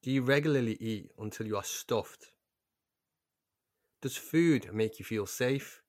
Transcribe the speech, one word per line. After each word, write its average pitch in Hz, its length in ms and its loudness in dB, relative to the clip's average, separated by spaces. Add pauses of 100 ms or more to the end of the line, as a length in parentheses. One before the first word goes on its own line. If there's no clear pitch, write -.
Do 131 80 -4
you 135 120 2
regularly 135 580 4
eat 110 360 -6
until 110 300 -8
you 107 80 -2
are 101 80 -4
stuffed? - 680 -4 (1700)
Does 131 160 -6
food 160 560 2
make 110 260 0
you 95 60 -12
feel 107 200 -2
safe? 131 640 -4